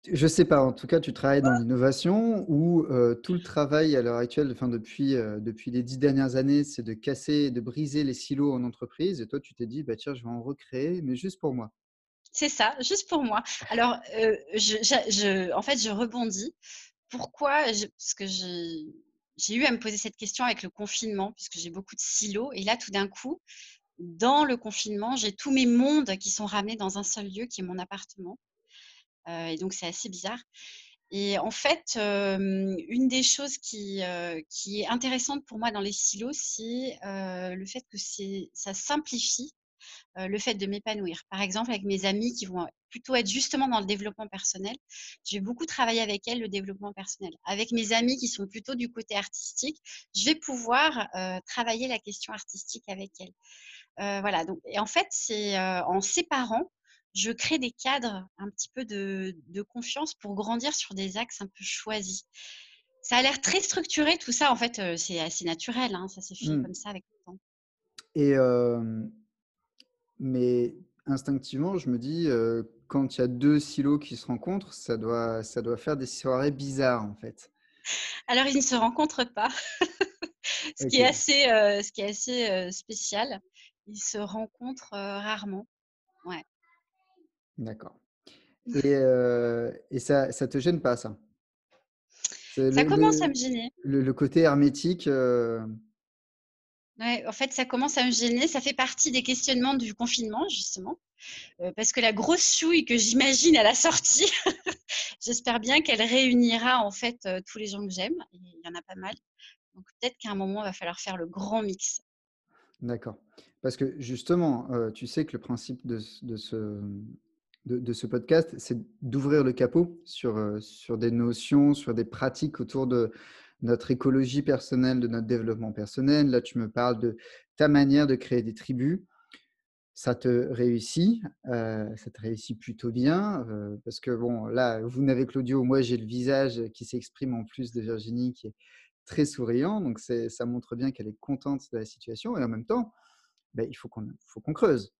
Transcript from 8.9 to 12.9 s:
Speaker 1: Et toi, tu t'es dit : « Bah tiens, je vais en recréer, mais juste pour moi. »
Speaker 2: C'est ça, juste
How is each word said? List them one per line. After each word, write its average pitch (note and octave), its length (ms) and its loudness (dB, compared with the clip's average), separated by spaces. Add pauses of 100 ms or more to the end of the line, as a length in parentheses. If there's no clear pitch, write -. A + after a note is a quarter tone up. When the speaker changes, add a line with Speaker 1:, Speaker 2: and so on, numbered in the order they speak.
Speaker 1:
Et G#2+ 60 -6
toi, C#3 120 -4
tu - 140 -14
t'es A#2+ 140 -6
dit : « C3+ 160 -8
Bah - 120 -2
tiens, C#3+ 200 -8
je A#2+ 80 -14
vais A#2 60 -10
en A#2+ 120 -8
recréer, C#3+ 600 -6
mais B2+ 120 -2
juste F3+ 240 -8
pour D3 140 -2
moi. » A#2 180 -6 (600)
Speaker 2:
C'est D4 180 -2
ça, B3 300 0
juste F#4+ 300 -2